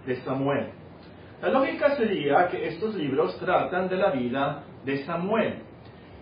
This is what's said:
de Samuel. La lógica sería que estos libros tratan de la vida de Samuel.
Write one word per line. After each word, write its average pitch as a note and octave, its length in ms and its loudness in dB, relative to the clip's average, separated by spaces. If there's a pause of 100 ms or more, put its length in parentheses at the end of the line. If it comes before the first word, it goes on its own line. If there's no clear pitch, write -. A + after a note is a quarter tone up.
de B2+ 120 0
Samuel. C#3 500 0 (760)
La F#3 80 2
lógica C#4 460 4
sería F3+ 520 4
que D#3+ 180 -2
estos G#3+ 280 -2
libros D3+ 440 0
tratan F3+ 520 2
de F#3 60 0
la G3 140 4
vida C3 540 0 (220)
de C#3 180 -2
Samuel. F#3 520 0 (640)